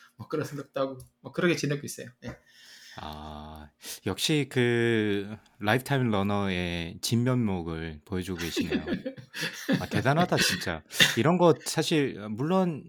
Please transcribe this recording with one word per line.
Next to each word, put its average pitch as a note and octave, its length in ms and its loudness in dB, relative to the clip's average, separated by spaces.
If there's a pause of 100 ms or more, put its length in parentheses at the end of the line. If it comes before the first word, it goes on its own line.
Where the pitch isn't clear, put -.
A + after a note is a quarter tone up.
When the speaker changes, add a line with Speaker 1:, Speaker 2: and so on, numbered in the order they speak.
(180)
Speaker 1:
뭐 A2+ 100 -12
그런 D3+ 180 -2
생각도 C#3 340 -8
하고 C3+ 180 -2 (240)
뭐 C3 100 -14
그러게 E3+ 240 2
지내고 C#3+ 300 -2
있어요. B2+ 220 -12 (160)
예. B2 140 -12 (600)
Speaker 2:
아, D2+ 720 -12 (360)
역시 C3+ 440 0
그 A2+ 840 2 (240)
라이프타임 B2+ 500 2
러너의 F#2 920 0
진면목을 F2+ 1040 0
보여주고 F#2 340 -4
계시네요. E2+ 460 -2 (960)
아, - 60 -4
대단하다, C#3+ 500 2
진짜. F2 500 0
Speaker 1:
<laughs> - 320 2
Speaker 2:
이런 D#3+ 180 4
거 E3+ 160 8 (120)
사실 C#3+ 520 0 (120)
물론 D#3+ 600 0